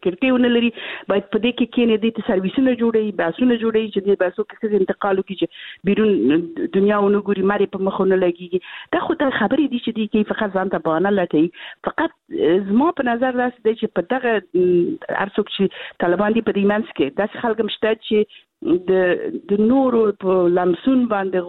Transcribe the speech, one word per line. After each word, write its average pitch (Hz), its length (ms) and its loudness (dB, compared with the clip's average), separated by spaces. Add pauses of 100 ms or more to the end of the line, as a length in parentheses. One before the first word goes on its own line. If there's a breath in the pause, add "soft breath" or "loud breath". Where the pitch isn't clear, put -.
کړکۍ 196 260 0
ونه 247 160 2
لري، 233 240 2 (380 loud breath)
باید 196 140 0
په - 160 -2
دې 240 200 0
کې 254 60 0 (100)
کینې، 233 220 4
دې 220 140 -2
ته 220 160 -8
سرویسونه 202 460 0
جوړوي، 220 420 0
بحثونه 180 400 0
جوړوي، 220 360 -2
چې 202 80 -4
دې 196 200 2
بحثو 185 240 -2
کې - 160 -14
ښځې 214 160 -2
انتقال 196 440 0
وکړي، - 160 -8
چې - 100 -4 (380 loud breath)
بیرون 202 280 2 (640)
دنیا 202 240 4
ونه 202 200 2
ګوري، 196 220 -2
مر 202 200 0
یې 196 40 2
په 190 140 -6
مخ 190 220 -2
ونه 190 140 2
لګېږي. 180 440 -2 (340 loud breath)
دا 330 60 0
خو 359 140 -2
ته 277 160 0
خبرې 262 400 0
دي 240 100 -4
چې - 160 -6
دوی 220 120 -2
کوي، 208 160 0
فقط 202 300 -4
ځان 190 160 -2
ته 185 80 -2
بهانه 170 320 0
لټوي. 175 400 2 (360 loud breath)
فقط، 320 240 -2
اه، - 580 0
زما 254 240 2
په 285 120 -4
نظر 240 280 0
داسې 247 320 -2
دی 220 100 2
چې 220 220 -4
په 180 60 0
دغه، 233 400 -2 (140)
م، 180 400 2 (140)
هر 196 260 -2
څوک 208 120 -2
چې 196 200 0 (320 loud breath)
طالبان 196 340 0
دي 226 80 0
په 220 100 -2
دې 196 200 0
منځ 214 140 -2 (120)
کې، 151 80 2 (120)
داسې 208 240 -4
خلک 226 180 -2
هم 214 80 -6
شته 220 280 -2
چې 214 280 0 (400 loud breath)
د، 180 280 0 (580)
د 202 100 2
نورو 233 520 4
په 185 360 0
لمسون 180 600 2
باندې 196 420 -2